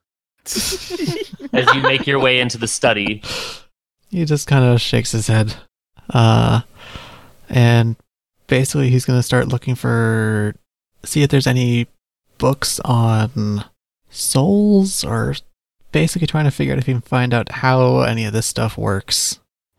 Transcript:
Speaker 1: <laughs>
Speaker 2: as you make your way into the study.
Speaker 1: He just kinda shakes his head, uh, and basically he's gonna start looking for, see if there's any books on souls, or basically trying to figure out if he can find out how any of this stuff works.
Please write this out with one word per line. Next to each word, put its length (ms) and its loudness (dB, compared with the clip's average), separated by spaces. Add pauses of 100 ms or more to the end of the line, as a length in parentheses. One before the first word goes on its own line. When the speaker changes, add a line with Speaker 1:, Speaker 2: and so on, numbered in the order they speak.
(220)
Speaker 1:
<laughs> 240 -20
Speaker 2:
as 1300 -4
you 80 0
make 260 0
your 100 0
way 220 4
into 180 -2
the 100 -4
study. 540 0 (880)
Speaker 1:
He 140 -2
just 240 -2
kinda 300 4
shakes 340 -2
his 160 -2
head, 260 2 (560)
uh, 520 4 (880)
and 480 2 (500)
basically 440 0
he's 140 2
gonna 180 2
start 260 0
looking 260 -4
for, 800 -2 (500)
see 180 0
if 80 2
there's 160 2
any 400 0 (520)
books 460 -2
on 800 0 (460)
souls, 960 0
or 300 -2 (580)
basically 340 0
trying 180 0
to 60 4
figure 240 -4
out 40 0
if 80 -2
he 60 0
can 80 -2
find 340 -2
out 160 -2
how 500 2
any 240 -2
of 80 -4
this 140 -2
stuff 320 -4
works. 600 -4 (400)